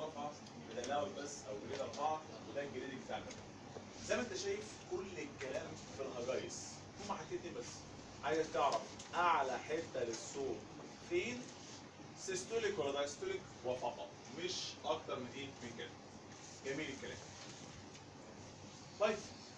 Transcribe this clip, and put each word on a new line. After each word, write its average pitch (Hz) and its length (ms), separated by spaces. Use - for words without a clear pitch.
رفعة، 147 300
يبقى 113 120
ده - 60
لاود - 260
بس 143 180
أو 107 60
جريد - 120
أربعة، 151 420
وده 139 120
الجريد 127 420
بتاع - 120
الميرور. 101 220
زي 202 100
ما 240 60
أنت 208 140
شايف 202 280
كل 185 280
الكلام 143 480
في 135 60
الهجايس. 131 600
هما 202 140
حاجتين 175 360
بس. 160 120
عايزك 156 280
تعرف 117 300
أعلى 135 440
حتة 151 460
للصوت 127 520
فين، 220 340
سيستوليك 196 580
ولا 139 140
دايستوليك 143 480
وفقط، - 440
مش 175 160
أكتر 147 340
من 123 160
إيه؟ 139 120
من 120 320
كده. 120 120
جميل 143 260
الكلام. - 280
طيب، 214 180